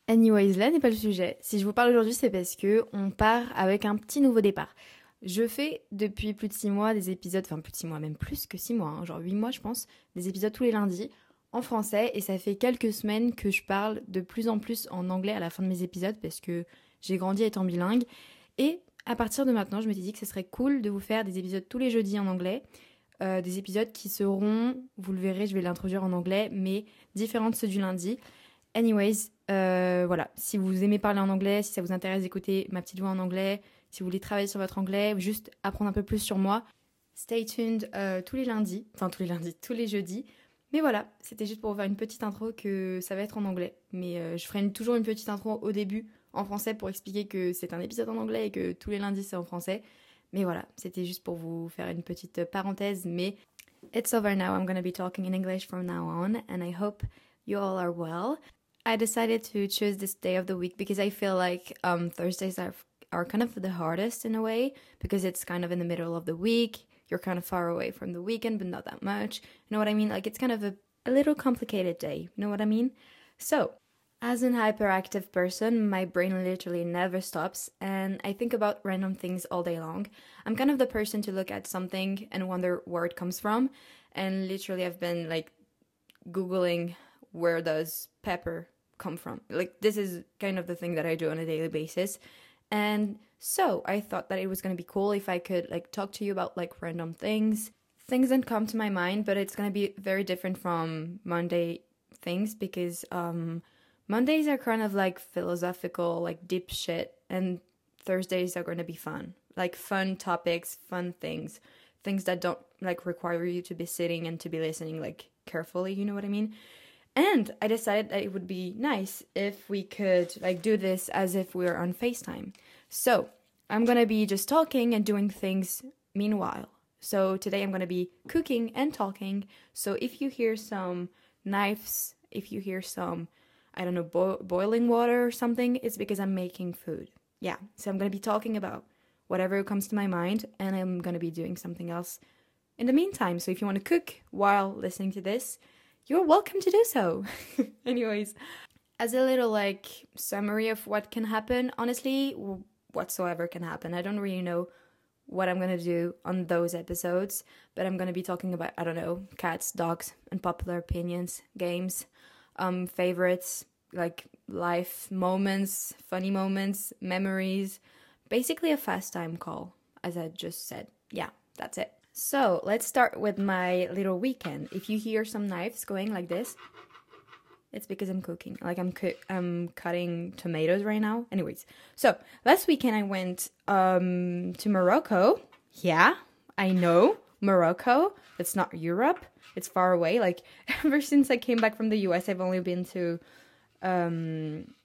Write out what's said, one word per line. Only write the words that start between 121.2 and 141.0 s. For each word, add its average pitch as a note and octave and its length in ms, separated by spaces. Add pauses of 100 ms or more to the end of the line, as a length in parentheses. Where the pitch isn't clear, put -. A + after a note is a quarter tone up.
if F#3 180
we F3+ 120
were E3+ 120
on F3 160
FaceTime. - 600 (360)
So - 400 (400)
I'm A3 160
gonna A#3+ 200
be G#3+ 200
just G3 240
talking C#4 440
and G#3+ 120
doing G#3 240
things F#3+ 540 (300)
meanwhile. G3+ 540 (320)
So F#3+ 380
today G3 260
I'm G3 80
gonna F#3 160
be F3+ 240 (160)
cooking A#3+ 480
and D4 180
talking. G3 520 (280)
So - 280
if B3 200
you C#4 80
hear A3+ 280
some F3+ 520 (360)
knives, G3+ 680 (140)
if - 220
you - 80
hear F#3+ 220
some, E3+ 480 (440)
I F#3 100
don't F3+ 100
know, F3 100
bo-, F3+ 380
boiling G#3 460
water A#3+ 380
or A#3+ 60
something, A#3+ 460
it's A3+ 200
because G3+ 220
I'm G3 160
making F3+ 380
food. - 380 (280)
Yeah, F3+ 180 (180)
so - 140
I'm G3 80
gonna G3 120
be G3 100
talking G#3+ 360
about - 300 (420)
whatever F#3 360
comes G3 240
to G#3+ 80
my G3+ 120
mind, F#3 380 (140)
and F#3+ 160
I'm F#3 240
gonna F3 200